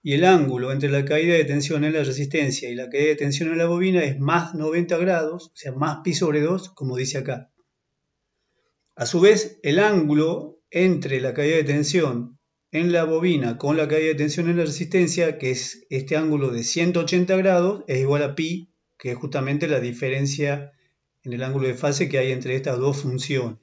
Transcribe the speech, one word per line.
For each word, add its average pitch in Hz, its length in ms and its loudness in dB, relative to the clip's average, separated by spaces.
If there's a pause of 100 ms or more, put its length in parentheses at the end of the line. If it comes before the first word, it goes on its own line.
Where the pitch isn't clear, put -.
Y 143 120 -4
el 151 120 4
ángulo 135 460 4
entre 139 200 0
la 139 140 2
caída 160 300 2
de 160 100 6
tensión 143 400 0
en 156 80 0
la 151 120 0
resistencia 139 680 -2
y 120 40 -8
la 123 140 -8
caída 139 200 2
de 151 80 2
tensión 143 340 -2
en 165 80 -2
la 170 80 2
bobina 175 380 2
es 135 140 -4
más 165 360 0
noventa 170 420 -2
grados, 170 500 -2
o - 100 -20
sea, 135 160 -10
más 147 320 -2
pi 175 100 0
sobre 151 260 0
dos, 180 300 -2
como 127 260 -6
dice 131 220 -4
acá. 127 320 -8 (1400)
A 120 120 -6
su 170 140 0
vez, 208 440 4
el 147 160 2
ángulo 165 800 2 (100)
entre 147 500 0
la 123 140 -2
caída 151 220 2
de 156 80 2
tensión 143 760 0 (320)
en 170 220 0
la 165 120 2
bobina 156 540 0
con 143 180 0
la 156 120 0
caída 156 200 2
de 160 60 0
tensión 151 340 -2
en 170 100 2
la 165 60 2
resistencia, 165 720 0
que 131 140 -4
es - 400 -6
este 139 260 -2
ángulo 151 340 0
de 117 120 -4
ciento 170 380 0
ochenta 180 360 2
grados, 190 520 2
es 131 100 0
igual 139 240 2
a 143 120 -2
pi, 170 360 -6 (280)
que 127 120 -8
es 120 60 -6
justamente 143 500 -2
la 147 140 2
diferencia 139 920 -2 (520)
en 123 80 -8
el 120 100 -6
ángulo 135 240 -2
de 127 80 0
fase 143 340 -2
que 135 100 -2
hay 131 120 2
entre 127 240 -4
estas 135 240 -2
dos 139 240 0
funciones. 127 600 -4